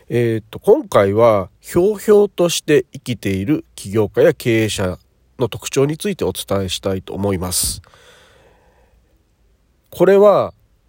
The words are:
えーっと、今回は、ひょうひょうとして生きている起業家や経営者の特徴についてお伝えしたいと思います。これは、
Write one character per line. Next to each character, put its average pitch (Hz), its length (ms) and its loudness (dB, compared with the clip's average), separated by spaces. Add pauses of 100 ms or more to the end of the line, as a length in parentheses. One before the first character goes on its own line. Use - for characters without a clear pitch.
え 117 300 -2
ー 107 60 -6
っ - 40 -
と、 - 120 -18
今 240 280 2
回 101 260 2
は、 107 360 2 (100)
ひ - 200 -10
ょ 208 160 2
う - 20 -16
ひ 214 140 -2
ょ 208 140 6
う 196 40 -6
と 175 200 -2
し - 140 -6
て 147 300 2
生 139 60 -14
き 120 180 -8
て 101 140 -6
い 95 120 -4
る 147 300 -4
起 - 160 -16
業 104 200 -2
家 120 120 0
や 156 140 4
経 113 300 0
営 104 40 -4
者 92 300 -6 (400)
の 123 100 -2
特 - 220 -12
徴 139 160 0
に 156 100 -6
つ - 100 -8
い 196 80 -4
て - 80 -8
お 92 100 -4
伝 98 320 -6
え 92 40 -8
し - 100 -8
た 98 140 -4
い 95 80 -6
と - 140 -14
思 98 180 -2
い 90 60 -4
ま 180 120 -8
す。 - 300 -6 (2000)
こ - 160 0
れ 196 120 4
は、 175 360 4 (360)